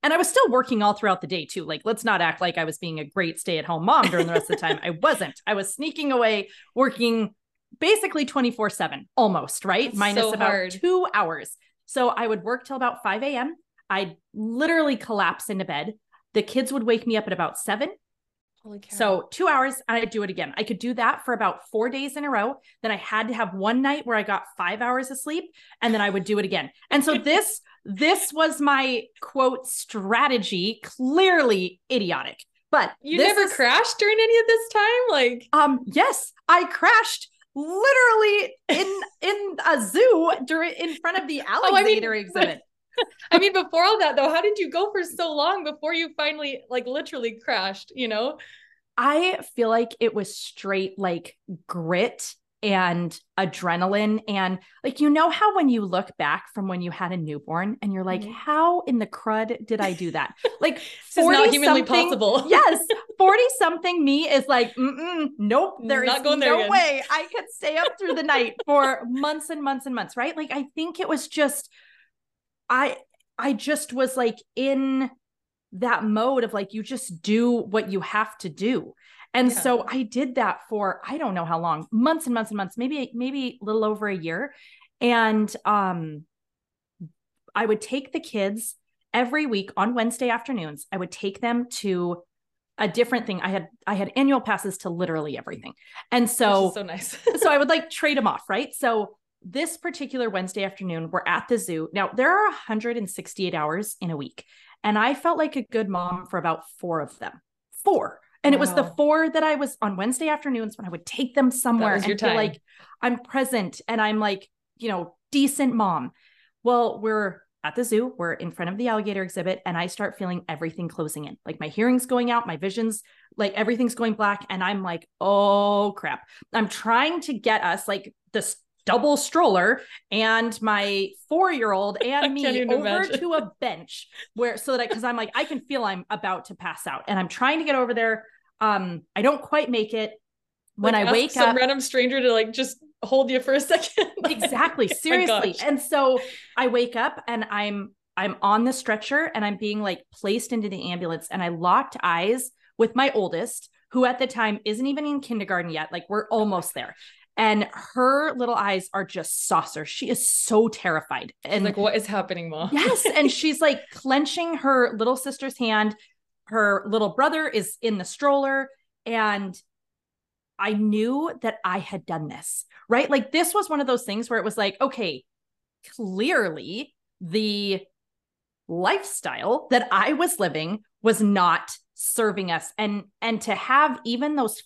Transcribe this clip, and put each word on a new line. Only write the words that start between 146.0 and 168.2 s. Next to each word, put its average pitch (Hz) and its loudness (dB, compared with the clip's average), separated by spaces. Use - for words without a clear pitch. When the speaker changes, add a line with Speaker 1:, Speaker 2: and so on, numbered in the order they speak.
Speaker 1:
I 254 2
wake 240 0
up 262 -2
and 226 -4
I'm, 208 -4
I'm 190 -4
on 208 4
the 254 2
stretcher 262 -2
and 214 -2
I'm 208 -4
being, 208 -4
like, 185 -4
placed 214 -4
into 220 -2
the 185 -6
ambulance, 170 -6
and 190 -4
I 170 -2
locked 180 0
eyes 185 0
with 226 2
my 269 2
oldest, 190 -4
who 254 4
at 247 0
the 262 2
time 214 -2
isn't 220 -2
even 285 -4
in 285 -4
kindergarten 185 -4
yet. 156 -6
Like, 180 -8
we're 214 -4
almost 208 0
there. - -10
And 214 2
her 277 0
little 240 -2
eyes 202 -2
are 190 -4
just - -6
saucers. 160 -2
She - -8
is - 0
so 226 4
terrified. 156 -4
Speaker 2:
She's - -4
Speaker 1:
And 196 0
Speaker 2:
like, 202 0
"What 208 2
is 214 0
happening, 185 -6
Mom?" 160 -6
Speaker 1:
Yes. 440 2
Speaker 2:
<laughs> 427 0
Speaker 1:
And 294 4
she's, 311 0
like, 302 2
clenching 302 -2
her 262 2
little 240 2
sister's 269 -8
hand. 214 2
Her 208 2
little 214 2
brother 285 0
is - -4
in 220 0
the 185 -6
stroller. 269 0